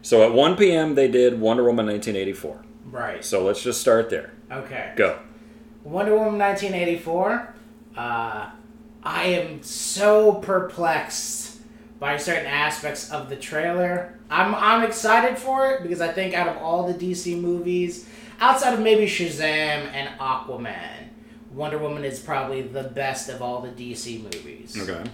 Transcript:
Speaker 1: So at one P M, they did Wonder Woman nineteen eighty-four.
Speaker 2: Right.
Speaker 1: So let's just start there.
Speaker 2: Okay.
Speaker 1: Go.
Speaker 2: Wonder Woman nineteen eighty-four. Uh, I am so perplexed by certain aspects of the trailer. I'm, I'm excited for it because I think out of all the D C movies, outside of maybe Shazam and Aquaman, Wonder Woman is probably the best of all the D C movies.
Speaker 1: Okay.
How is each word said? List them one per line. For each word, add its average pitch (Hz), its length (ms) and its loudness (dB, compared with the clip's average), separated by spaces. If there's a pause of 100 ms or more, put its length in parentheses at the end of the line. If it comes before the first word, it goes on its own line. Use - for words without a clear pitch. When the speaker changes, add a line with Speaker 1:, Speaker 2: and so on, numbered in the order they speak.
Speaker 1:
So 110 220 8
at 117 80 6
one 147 240 6
P 196 160 6
M, 156 240 2
they 135 120 6
did 123 320 4
Wonder 117 240 4
Woman 120 240 4
nineteen 104 280 -4
eighty-four. 95 480 -6 (220)
Speaker 2:
Right. 110 400 -10
Speaker 1:
So 95 180 0
let's 101 200 0
just 123 180 -2
start 113 280 4
there. 80 220 -4 (200)
Speaker 2:
Okay. - 440 -10
Speaker 1:
Go. 95 240 2 (640)
Speaker 2:
Wonder 202 340 0
Woman 214 200 2
nineteen 196 360 0
eighty-four. 175 800 -2 (440)
Uh, 117 520 -6 (540)
I 170 220 -4
am 160 380 -2
so 208 720 4
perplexed - 1300 -4 (400)
by 147 180 -2
certain 165 300 -2
aspects 147 640 -4
of 139 180 -8
the 139 60 -8
trailer. 175 840 -2 (120)
I'm, 190 260 2
I'm 226 280 4
excited 226 560 4
for 269 320 2
it 262 120 -2
because 170 180 -4
I 165 80 0
think 185 260 -4
out 175 120 2
of 165 140 -4
all 170 240 0
the 180 80 -2
D 175 220 -4
C 175 200 -6
movies, 175 720 -2 (320)
outside 254 360 4
of 208 60 -2
maybe 214 260 6
Shazam 156 400 -2 (440)
and 139 160 -8 (120)
Aquaman, 123 880 -6 (440)
Wonder 151 280 -6
Woman 147 260 -6
is 120 140 -6
probably 135 420 -4
the 123 220 -8
best 131 440 -6
of 123 140 -10
all 123 200 -6
the 123 100 -12
D 120 240 -12
C 117 240 -10
movies. - 600 -12
Speaker 1:
Okay. 92 240 -8 (100)